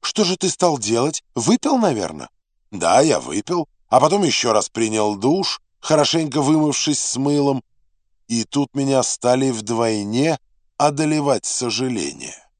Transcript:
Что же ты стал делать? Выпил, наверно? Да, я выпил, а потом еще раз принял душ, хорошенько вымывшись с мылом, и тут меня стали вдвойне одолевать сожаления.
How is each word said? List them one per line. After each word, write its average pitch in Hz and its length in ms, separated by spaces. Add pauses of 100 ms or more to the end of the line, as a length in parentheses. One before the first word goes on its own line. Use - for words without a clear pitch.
Что - 220
же 180 140
ты 190 120
стал 160 280
делать? 117 460 (120)
Выпил, 233 420
наверно? 95 520 (420)
Да, 92 300
я 139 180
выпил, 101 480 (200)
а 123 120
потом 170 240
еще 123 300
раз 101 160
принял 107 460
душ, 143 460 (180)
хорошенько 151 640
вымывшись 151 600
с - 160
мылом, 139 460 (640)
и 117 160
тут 143 300
меня 135 300
стали 131 480
вдвойне 113 880 (380)
одолевать 147 680
сожаления. 107 1040 (100)